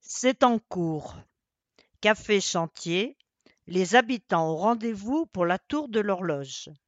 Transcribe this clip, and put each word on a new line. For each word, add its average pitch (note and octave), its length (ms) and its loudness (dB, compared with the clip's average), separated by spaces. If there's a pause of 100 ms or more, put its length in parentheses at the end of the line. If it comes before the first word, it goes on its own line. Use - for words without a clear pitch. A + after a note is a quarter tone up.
C'est - 360 2
en A#3 160 4
cours. E3 560 -6 (840)
Café G#3 400 2
Chantier, F3 760 -2 (500)
les F3+ 300 2
habitants A3 520 2
au D#3+ 60 0
rendez-vous A3+ 720 -2
pour F3+ 200 -2
la F3+ 120 0
tour D4 300 -4
de A3 100 0
l'horloge. E3+ 720 -4 (180)